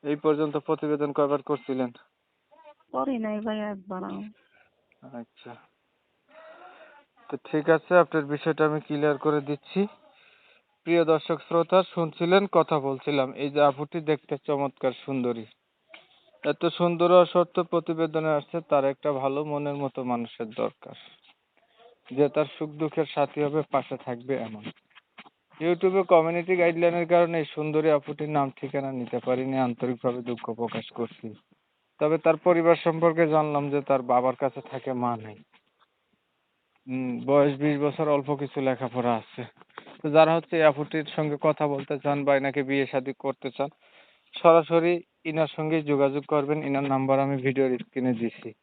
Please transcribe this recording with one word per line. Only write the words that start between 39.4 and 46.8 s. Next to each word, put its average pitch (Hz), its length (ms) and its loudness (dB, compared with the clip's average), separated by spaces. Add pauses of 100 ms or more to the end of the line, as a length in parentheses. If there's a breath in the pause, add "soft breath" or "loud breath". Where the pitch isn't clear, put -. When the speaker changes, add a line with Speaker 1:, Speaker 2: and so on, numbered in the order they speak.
Speaker 1:
তো 151 80 -4
যারা 156 260 8
হচ্ছে 165 200 -2
এই 160 60 4
আপুটির 151 420 2 (120)
সঙ্গে 147 240 -2
কথা 156 260 0
বলতে 143 320 -4
চান 143 260 -2
বা 139 120 4
এনাকে 139 260 0
বিয়ে 135 240 0
শাদী 131 320 -4
করতে 139 320 -6
চান, 139 180 -6 (720 soft breath)
সরাসরি 165 600 4 (220)
ইনার 156 320 -2
সঙ্গে 156 260 -2
যোগাযোগ 143 420 0
করবেন। 147 380 0
ইনার 139 220 -2